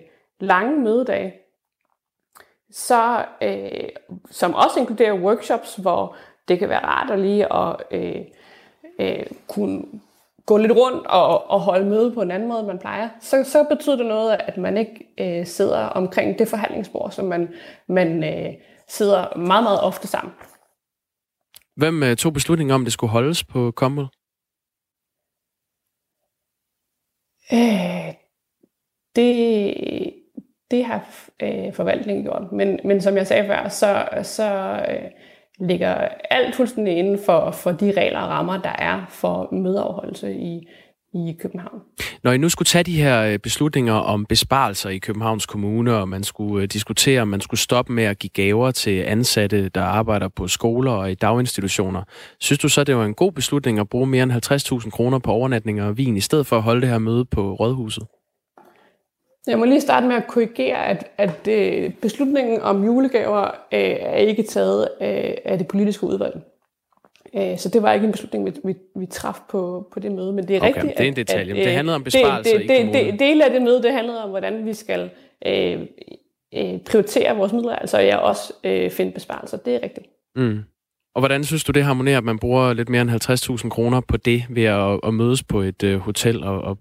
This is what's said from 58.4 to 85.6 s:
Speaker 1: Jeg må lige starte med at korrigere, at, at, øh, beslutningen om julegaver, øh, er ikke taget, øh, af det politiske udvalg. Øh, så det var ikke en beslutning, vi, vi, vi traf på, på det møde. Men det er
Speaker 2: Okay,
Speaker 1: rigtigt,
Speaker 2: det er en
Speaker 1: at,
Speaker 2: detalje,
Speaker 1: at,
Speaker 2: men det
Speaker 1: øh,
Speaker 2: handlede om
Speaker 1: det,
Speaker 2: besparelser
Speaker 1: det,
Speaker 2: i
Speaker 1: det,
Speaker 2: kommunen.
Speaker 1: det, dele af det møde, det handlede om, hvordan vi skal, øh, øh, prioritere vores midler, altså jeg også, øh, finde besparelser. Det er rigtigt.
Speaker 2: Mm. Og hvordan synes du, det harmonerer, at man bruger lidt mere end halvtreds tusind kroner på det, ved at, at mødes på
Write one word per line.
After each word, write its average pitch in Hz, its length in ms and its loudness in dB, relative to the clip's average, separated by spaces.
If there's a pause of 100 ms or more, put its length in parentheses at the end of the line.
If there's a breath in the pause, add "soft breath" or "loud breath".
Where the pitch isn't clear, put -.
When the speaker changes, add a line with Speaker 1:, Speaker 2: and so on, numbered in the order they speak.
Speaker 1:
Jeg 233 120 2
må 226 60 2
lige 277 160 6
starte 254 260 2
med 247 80 2
at 226 120 -2
korrigere, 240 600 -2
at, 180 200 -4 (100)
at, 202 300 -2
øh, 190 460 0
beslutningen 254 680 0
om 202 240 2
julegaver, 233 580 2 (280)
øh, 214 80 2 (200)
er - 160 -4
ikke 214 280 4
taget, 196 380 0 (200)
øh, 202 320 -2 (120)
af 190 120 -2
det 175 100 -4
politiske 202 400 0
udvalg. 190 340 -4 (920)
Øh, 185 220 -2
så 185 120 -6
det 220 140 4
var 214 100 6
ikke 208 120 2
en 220 60 2
beslutning, 202 340 -6
vi, 190 60 -2 (140)
vi, 190 80 -2 (220)
vi 190 100 -8
traf - 320 -8 (120)
på, 180 440 -6
på 214 60 -10
det 202 120 -6
møde. 190 220 -6
Men 196 140 -4
det 196 80 2
er 190 40 2
Speaker 2:
Okay, 202 80 4
Speaker 1:
rigtigt, - 300 -2
Speaker 2:
det - 60 2
er 131 40 4
en - 60 0
Speaker 1:
at, 131 40 -6
Speaker 2:
detalje, 98 240 -2
Speaker 1:
at, 92 140 -6
Speaker 2:
men - 80 0
det 92 60 2
Speaker 1:
øh, - 60 2
Speaker 2:
handlede 160 200 0
om 139 80 -4
Speaker 1:
det, - 100 -16
Speaker 2:
besparelser 220 440 4
Speaker 1:
det, 208 60 -2
Speaker 2:
i 214 40 -2
Speaker 1:
det, 262 100 6
Speaker 2:
kommunen. 220 340 2
Speaker 1:
det, 208 80 -4
dele 294 260 6
af 254 60 6
det 254 100 2
møde, 240 220 4
det 240 100 4
handlede 233 300 -4
om, 202 60 -8
hvordan 196 360 -6
vi 220 80 -4
skal, 180 360 -6 (360 soft breath)
øh, 95 360 0 (760)
øh, 185 240 -4
prioritere - 580 2
vores 202 160 0
midler, 233 220 -2
altså - 240 -2
jeg 202 200 6
også, - 340 0 (100)
øh, 190 280 0
finde 185 200 -2
besparelser. - 460 -12
Det 247 180 -4
er - 80 -4
rigtigt. - 240 -14 (280)
Speaker 2:
Mm. 113 240 -2 (560)
Og 123 60 -2
hvordan 139 220 0
synes 147 200 -4
du, - 80 -2
det 143 120 4
harmonerer, 135 340 2
at 120 60 0
man 113 160 -2
bruger 127 340 2
lidt 117 160 -2
mere 123 120 2
end 120 80 2
halvtreds 117 320 0
tusind 120 300 -4
kroner 120 300 2
på - 160 0
det, 120 320 0
ved 117 140 0
at, 101 400 2
at 110 100 0
mødes 120 300 2
på 104 180 0